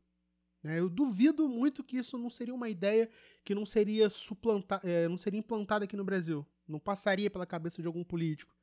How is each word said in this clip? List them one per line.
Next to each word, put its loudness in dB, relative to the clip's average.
Né? -2
Eu 2
duvido 4
muito 0
que -8
isso -4
não -6
seria -8
uma -6
ideia 2
que 0
não -2
seria 4
suplanta-, -2
é, 2
não 0
seria -2
implantada -2
aqui -8
no -4
Brasil. -2
Não -8
passaria 0
pela -6
cabeça -6
de -4
algum -4
político, -2